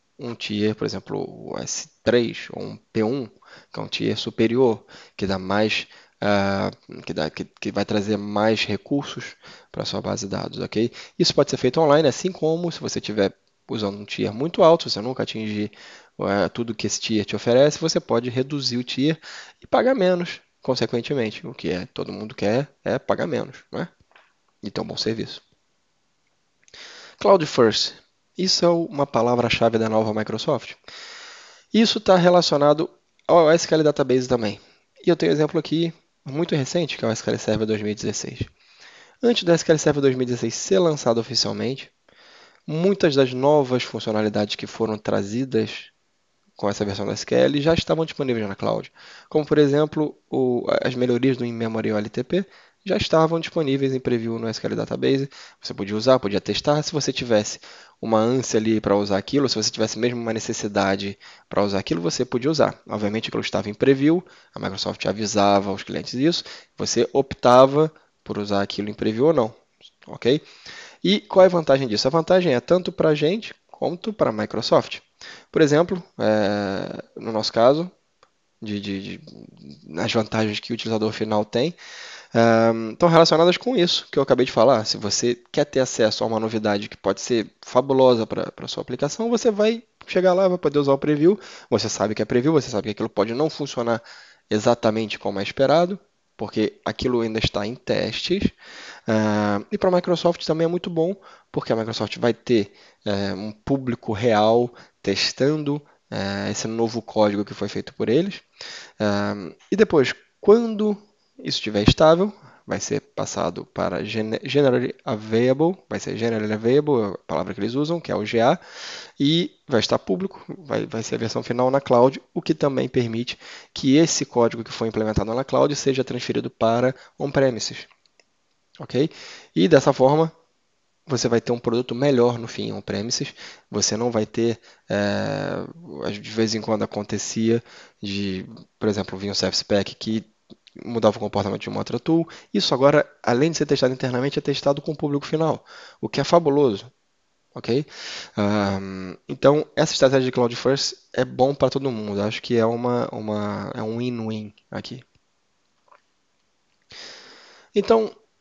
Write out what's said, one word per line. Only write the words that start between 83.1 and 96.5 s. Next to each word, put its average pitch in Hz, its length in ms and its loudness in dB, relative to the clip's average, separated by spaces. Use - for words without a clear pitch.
com 254 180 -4
isso 175 360 0
que - 80 0
eu 139 40 4
acabei 127 220 4
de 127 60 -2
falar. 117 340 4
Se - 120 -4
você 107 380 -2
quer 147 140 0
ter - 140 -2
acesso 120 440 2
a 113 40 2
uma 113 120 -2
novidade 107 480 -2
que - 80 -18
pode - 240 -2
ser 113 300 -2
fabulosa 127 640 4
pra, - 240 -6
pra - 160 -14
sua - 140 -8
aplicação, 143 500 -4
você 240 180 2
vai 220 320 2
chegar 185 280 2
lá, 190 140 4
vai 180 120 0
poder 147 180 0
usar 139 160 4
o 135 60 2
preview. 151 400 4
Você 110 180 2
sabe 107 240 -2
que - 80 -2
é 107 40 -2
preview, 123 280 2
você 139 160 2
sabe 107 140 -2
que 107 80 -4
aquilo 113 180 -4
pode 107 240 0
não 147 160 0
funcionar 120 520 -4
exatamente 110 720 0
como 101 220 -6
é 98 40 -2
esperado, 165 560 2
porque 107 480 -2